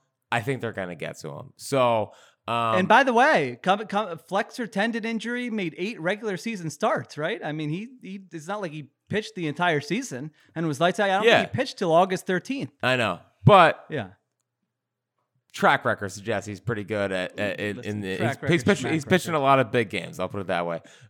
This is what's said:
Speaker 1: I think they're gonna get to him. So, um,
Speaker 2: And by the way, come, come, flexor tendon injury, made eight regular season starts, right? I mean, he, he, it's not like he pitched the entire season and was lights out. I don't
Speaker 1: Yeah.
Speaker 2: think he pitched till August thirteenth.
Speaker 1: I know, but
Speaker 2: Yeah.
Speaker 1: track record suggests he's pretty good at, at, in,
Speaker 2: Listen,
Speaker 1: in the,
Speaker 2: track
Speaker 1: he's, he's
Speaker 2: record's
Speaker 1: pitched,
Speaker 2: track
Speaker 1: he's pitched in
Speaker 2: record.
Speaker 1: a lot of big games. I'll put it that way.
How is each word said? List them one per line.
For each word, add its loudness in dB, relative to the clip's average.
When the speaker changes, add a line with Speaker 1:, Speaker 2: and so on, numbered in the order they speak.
Speaker 1:
I 2
think -4
they're -4
gonna -6
get -10
to -12
him. -14
So, 0
um, 2
Speaker 2:
And 2
by 8
the 0
way, 2
come, 0
come, -4
flexor -4
tendon -2
injury, -6
made -4
eight -6
regular -4
season -6
starts, -2
right? -4
I -6
mean, -4
he, -6
he, -14
it's -14
not -6
like -6
he -12
pitched -4
the -4
entire 0
season -6
and -2
was -2
lights 2
out. 2
I 2
don't 2
Speaker 1:
Yeah. 8
Speaker 2:
think -4
he -4
pitched -4
till 0
August 4
thirteenth. -4
Speaker 1:
I 2
know, 0
but 8
Speaker 2:
Yeah. -6
Speaker 1:
track 2
record -2
suggests -4
he's -10
pretty -6
good -2
at, -4
at, -4
in, -4
Speaker 2:
Listen, -8
Speaker 1:
in -6
the, -4
Speaker 2:
track 0
Speaker 1:
he's, -2
he's -14
Speaker 2:
record's 2
Speaker 1:
pitched, 4
Speaker 2:
track -2
Speaker 1:
he's -2
pitched 2
in -2
Speaker 2:
record. 0
Speaker 1:
a 0
lot 6
of 0
big 0
games. -8
I'll -4
put -8
it -8
that 0
way. -4